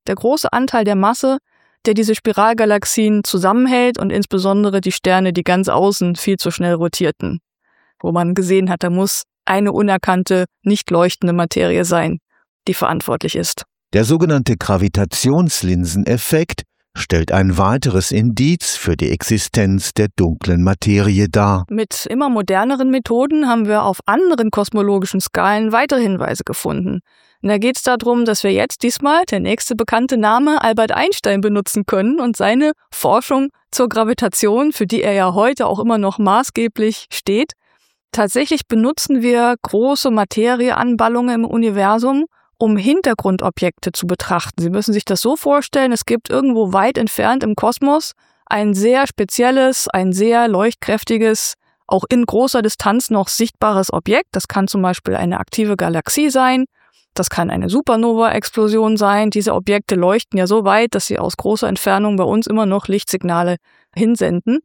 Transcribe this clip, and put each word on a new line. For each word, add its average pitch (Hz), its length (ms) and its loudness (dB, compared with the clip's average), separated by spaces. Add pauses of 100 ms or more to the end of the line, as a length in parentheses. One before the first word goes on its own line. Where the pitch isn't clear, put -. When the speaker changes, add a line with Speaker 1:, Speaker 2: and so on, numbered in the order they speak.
Speaker 1:
der 190 80 -4
große 254 380 -2
Anteil 240 320 0
der 208 100 0
Masse, 247 440 0 (460)
der 220 100 2
diese 220 200 2
Spiralgalaxien 214 1120 2
zusammenhält 247 760 2
und 196 120 -4
insbesondere 196 720 0
die 185 120 -4
Sterne, 185 400 0
die 175 100 -2
ganz 185 260 0
außen 180 460 0
viel 196 220 -2
zu 175 160 -4
schnell 175 220 -2
rotierten. 165 640 -4 (600)
Wo 175 120 -4
man 175 220 0
gesehen 185 360 0
hat, 175 140 -4
da 175 60 0
muss 190 340 -2 (200)
eine 202 280 0
unerkannte, 185 720 0 (180)
nicht 202 300 0
leuchtende 175 400 2
Materie 175 520 0
sein, 170 340 -2 (500)
die 185 60 -2
verantwortlich - 600 -4
ist. - 300 -6 (280)
Speaker 2:
Der 110 120 4
sogenannte 143 520 2
Gravitationslinseneffekt 101 2000 0 (340)
stellt 82 360 0
ein 92 260 2
weiteres 98 540 0
Indiz 123 640 0
für 82 200 -2
die - 140 -2
Existenz 98 840 0
der 107 220 2
dunklen 87 480 0
Materie 101 680 2
dar. 101 400 2
Speaker 1:
Mit - 380 -6
immer 269 220 -2
moderneren 240 600 0
Methoden 262 580 0
haben 233 180 2
wir 214 160 2
auf 196 240 -2
anderen 247 440 2
kosmologischen 202 720 0
Skalen 208 520 0
weitere 262 300 2
Hinweise - 420 -2
gefunden. - 560 -4 (400)
Und 196 80 -4
da 208 100 2
geht's 247 240 -2
darum, 240 420 0
dass 220 200 -2
wir 196 80 2
jetzt 208 320 -2
diesmal, 285 400 2
der 202 160 -2
nächste - 340 -4
bekannte 233 420 0
Name, 247 460 2
Albert 220 300 2
Einstein 208 480 0
benutzen 202 460 -2
können 226 340 0
und 240 160 -2
seine 262 340 2 (220)
Forschung 262 560 0 (240)
zur 247 160 0
Gravitation, 226 840 0
für 208 140 -2
die 226 160 -2
er 208 120 0
ja 185 200 0
heute 226 320 2
auch 196 140 -2
immer 226 180 0
noch 196 200 -2
maßgeblich 220 920 0
steht. 220 440 -2 (580)
Tatsächlich 254 560 -2
benutzen 240 540 0
wir 240 400 2
große 254 500 0
Materieanballungen 233 1300 0
im 233 80 -2
Universum, 226 760 2 (320)
um 214 180 2
Hintergrundobjekte 196 1120 0
zu - 160 -6
betrachten. 175 560 -4
Sie 170 80 0
müssen 208 220 -2
sich 202 120 0
das 190 160 -2
so 254 140 0
vorstellen, 285 560 0
es 233 140 -2
gibt 226 260 -4
irgendwo 226 420 0
weit 202 240 2
entfernt 220 460 0
im 214 140 -2
Kosmos 277 560 0 (340)
ein 208 260 0
sehr 247 360 2
spezielles, 254 800 0
ein 185 240 0
sehr 233 340 2
leuchtkräftiges, 220 1080 0 (340)
auch 190 200 0
in 240 160 2
großer 240 380 0
Distanz 214 480 -2
noch 196 160 0
sichtbares 214 640 -2
Objekt. - 380 -2
Das - 160 -6
kann 190 220 -2
zum 202 120 -2
Beispiel 180 360 -2
eine 175 240 -2
aktive 208 360 -2
Galaxie 180 540 -2
sein, 262 360 2 (480)
das 185 140 -2
kann 170 220 -4
eine 180 180 -4
Supernova-Explosion 220 1300 0
sein. 208 320 2
Diese 208 240 -2
Objekte 202 440 0
leuchten 190 420 0
ja 185 80 2
so 208 180 0
weit, 214 300 2
dass 190 140 -4
sie - 100 -4
aus - 180 -4
großer 208 320 -2
Entfernung 196 480 0
bei 185 80 0
uns 214 220 0
immer 214 180 0
noch 196 240 -2
Lichtsignale 175 680 -2 (380)
hinsenden. 220 720 0